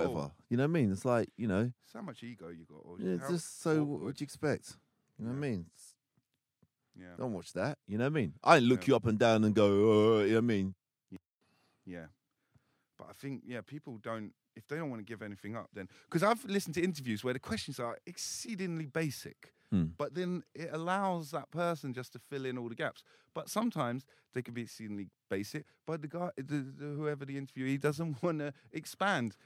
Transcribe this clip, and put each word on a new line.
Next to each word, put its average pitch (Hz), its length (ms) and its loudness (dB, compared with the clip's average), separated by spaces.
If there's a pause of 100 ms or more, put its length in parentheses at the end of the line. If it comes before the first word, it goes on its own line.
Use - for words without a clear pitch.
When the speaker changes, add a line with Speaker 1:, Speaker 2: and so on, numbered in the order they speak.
Speaker 1:
people. 87 140 2
Speaker 2:
whatever. 73 180 -4 (160)
You 120 80 0
know 123 60 2
what 147 80 2
I - 20 2
mean? 123 200 4
It's 95 120 -4
like, 120 320 2
you 113 120 -4
know. 104 220 2 (220)
Speaker 1:
So 113 80 -14
much 170 220 -12
ego 117 260 -14
you 82 160 -16
got. 76 200 -20
Or 87 140 -16
Speaker 2:
Yeah, 185 160 -2
it's 170 100 -4
Speaker 1:
how 180 60 -4
Speaker 2:
just - 300 -6
so 156 220 2
Speaker 1:
awkward. 143 220 -4
Speaker 2:
what 135 120 -6
do - 60 -10
you - 20 -4
expect? - 540 -4 (400)
You 107 80 -8
know 120 60 -6
what 139 120 -4
I - 20 -2
Speaker 1:
Yeah. 131 40 -2
Speaker 2:
mean? 87 240 -4
It's - 200 -20 (1000)
Speaker 1:
Yeah. 90 200 -18
Speaker 2:
Don't 123 160 -4
watch 87 220 -10
that. 110 240 -2 (100)
You 101 100 -2
know 120 60 2
what 139 140 2
I - 20 2
mean? 80 140 -2 (100)
I 165 120 10
didn't 120 120 8
look 123 140 6
Speaker 1:
Yeah. - 100 4
Speaker 2:
you 123 40 8
up 117 100 0
and 110 120 2
down 113 260 8
and 107 100 4
go, 107 640 8
"Uh," 104 40 4
you 101 80 4
know 110 40 6
what 113 40 6
I - 40 6
mean? 98 320 2 (1120)
Speaker 1:
Yeah. 87 200 -12 (920)
But - 100 -18
I - 60 -20
think, 139 320 -10
yeah, 117 160 -8
people 135 360 -14
don't, 110 340 -8 (220)
if 110 140 -20
they 147 80 -6
don't 160 140 -6
wanna 117 140 -8
give 107 180 -12
anything 104 340 -10
up, 101 160 -12
then, 95 160 -10 (220)
'cause 165 120 2
I've 220 220 2
listened 196 300 -2
to 175 80 0
interviews 131 420 -2
where 127 80 0
the 131 80 -4
questions 202 400 -6
are 117 260 -6
exceedingly 180 800 -6
basic, - 680 -6 (160)
Speaker 2:
Hmm. 90 140 4 (120)
Speaker 1:
but 143 180 -4
then 180 280 -2 (120)
it 160 180 -8
allows 175 580 0
that 143 200 -8
person 160 440 -2
just 127 200 -8
to 127 40 -16
fill 135 260 -8
in 127 140 -4
all 117 100 -6
the 117 60 -10
gaps. 143 280 -6 (320)
But - 140 -8
sometimes 147 560 -2 (300)
they 127 80 -2
can 120 100 -14
be 120 100 -6
exceedingly 104 460 -10 (220)
basic, 101 340 -4 (220)
but 160 160 -6
the 156 60 -10
guy, 175 280 -6
the, 135 60 -8 (340)
the, 143 100 -12 (100)
whoever 147 280 -4
the 139 160 -8
interviewee 135 400 -2
doesn't 147 420 -2
<laughs> - 0 -
wanna 151 300 -2 (200)
expand, 160 720 -2